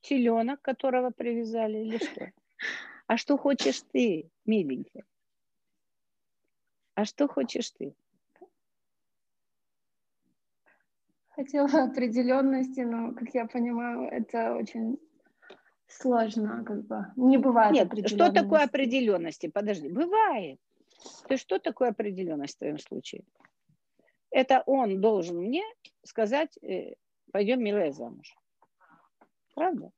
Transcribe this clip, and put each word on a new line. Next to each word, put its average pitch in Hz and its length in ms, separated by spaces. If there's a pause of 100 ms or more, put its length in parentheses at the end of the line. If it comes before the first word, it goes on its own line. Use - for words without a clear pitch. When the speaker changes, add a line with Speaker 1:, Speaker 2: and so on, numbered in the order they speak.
Speaker 1:
Теленок, 233 600
которого 254 500
привязали, 226 680
или 220 200
что? - 320 (280)
Speaker 2:
<laughs> - 480
Speaker 1:
А 226 100
что 285 200
хочешь 269 460 (100)
ты, 196 380 (140)
миленький? 175 580 (1900)
А 208 80
что 277 220
хочешь - 440
ты? - 220 (3250)
Speaker 2:
Хотела 285 540
определенности, 254 1000
но, 233 320
как 233 200
я 233 120
понимаю, 240 640
это 240 460
очень 226 420 (920)
сложно, 226 800
как 214 220
бы. 220 200 (100)
Не 262 200
бывает 233 440
Speaker 1:
Нет, 180 80 (160)
что 214 260
такое 294 320
Speaker 2:
определенности. - 20
Speaker 1:
определенности? 226 840
Подожди, 190 420
бывает. 285 680 (680)
То - 60
есть 262 100
что 370 160
такое 247 300
определенность 185 680
в - 40
твоем 147 200
случае? - 440 (1080)
Это 262 340
он 226 360
должен 185 360
мне 240 260 (400)
сказать, 240 600
э: - 320 (360)
«Пойдем, 220 320
милая, 202 280
замуж». 123 440 (1200)
Правда? 285 420